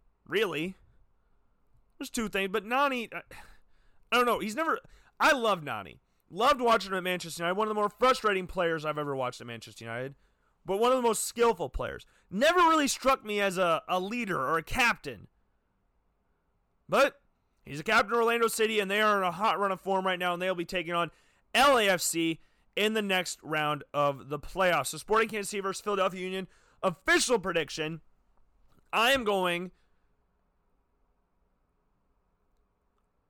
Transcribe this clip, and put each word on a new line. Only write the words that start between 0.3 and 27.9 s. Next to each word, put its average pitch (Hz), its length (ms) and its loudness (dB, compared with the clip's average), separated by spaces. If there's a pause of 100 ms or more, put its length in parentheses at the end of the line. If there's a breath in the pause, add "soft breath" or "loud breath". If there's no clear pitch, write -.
There's 269 120 -12
two 220 200 -4
things. 196 220 -2
But 202 140 -4
Nani, 247 460 -2
I, 170 100 -10 (920 loud breath)
I 226 60 2
don't 247 80 4
know. 214 140 2
He's 208 160 -6
never, 311 240 0 (400 soft breath)
I 277 120 6
love 220 320 0
Nani. 101 380 -10 (280)
Loved 240 300 2
watching 226 320 2
him 190 60 0
at 180 60 -4
Manchester 170 400 -4
United. 180 140 0
One 214 100 0
of - 20 -2
the 214 100 -2
more 208 100 2
frustrating 208 560 2
players 165 380 0
I've 151 140 -4
ever 143 180 -2
watched 123 240 -4
at 120 80 -16
Manchester 113 380 -14
United. 127 300 -8 (500)
But 190 140 0
one 240 120 4
of 262 60 4
the 254 100 -2
most - 180 0
skillful 233 440 0
players. - 360 -6 (240 soft breath)
Never 302 300 4
really 320 300 6
struck 254 360 0
me 208 140 -2
as 190 180 0
a, 170 300 2
a 185 140 0
leader 208 360 -4
or 139 200 0
a 160 60 -4
captain. 180 680 -4 (1600)
But 226 320 2 (420)
he's 139 160 -12
a 156 40 -10
captain 214 280 2
of 233 80 2
Orlando 233 300 4
City, 220 320 0
and 190 100 -2
they 208 100 2
are 214 160 4
in 190 60 0
a 180 80 0
hot 180 260 0
run 196 140 0
of 185 80 -4
form 190 260 -2
right 180 140 0
now, 180 140 0
and 175 80 -6
they'll 185 120 0
be 175 120 -6
taking 175 280 -4
on 170 160 0 (440 soft breath)
L 262 240 6
A 208 100 2
F 185 140 2
C 165 400 -2 (340)
in 214 180 0
the 220 80 0
next 185 400 -2
round 151 520 -2
of 143 340 0
the 147 100 -8
playoffs. 165 500 0
So 160 100 -10
Sporting 220 320 0
Kansas 208 200 -8
City 202 120 -6
versus 190 200 -6
Philadelphia 190 400 -2
Union, 185 280 -8 (340 soft breath)
official 240 560 2
prediction. 160 600 -4 (880)